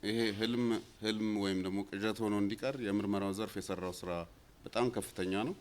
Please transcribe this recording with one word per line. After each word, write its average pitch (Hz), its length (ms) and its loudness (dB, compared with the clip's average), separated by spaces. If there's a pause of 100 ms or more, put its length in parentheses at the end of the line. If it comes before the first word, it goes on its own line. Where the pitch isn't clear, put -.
ይሄ 107 160 2 (140)
ህልም፣ 117 340 2 (320)
ህልም 107 380 0
ወይም 98 240 2
ደግሞ 95 260 0
ቅዠት 104 320 -2
ሆኖ 104 180 2
እንዲቀር 107 440 0
የምርመራው 101 520 2
ዘርፍ 104 220 -4
የሰራው 90 400 -4
ስራ 90 180 -4 (460)
በጣም 120 300 0
ከፍተኛ 95 500 -2
ነው። 139 220 -2